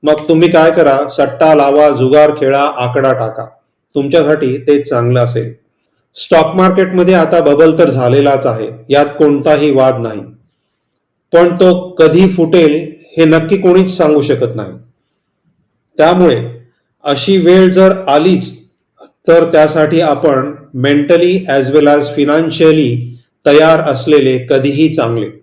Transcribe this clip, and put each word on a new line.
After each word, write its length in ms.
मग 260
तुम्ही 220
काय 200
करा, 280
सट्टा 460
लावा, 360
जुगार 400
खेळा, 320
आकडा 500
टाका, 340
तुमच्यासाठी 640
तेच 300
चांगलं 320
असेल. 340
स्टॉक 420
मार्केटमध्ये 580
आता 260
बबल 380
तर 120
झालेलाच 560
आहे, 220
यात 180
कोणताही 520
वाद 300
नाही. 200
पण 220
तो 340
कधी 300
फुटेल 640
हे 80
नक्की 320
कोणीच 400
सांगू 240
शकत 360
नाही. 160
त्यामुळे 380
अशी 320
वेळ 340
जर 220
आलीच, 440
तर 160
त्यासाठी 560
आपण 540
mentally 560
as 200
well 180
as 180
financially 760
तयार 340
असलेले 580
कधीही 440
चांगले. 320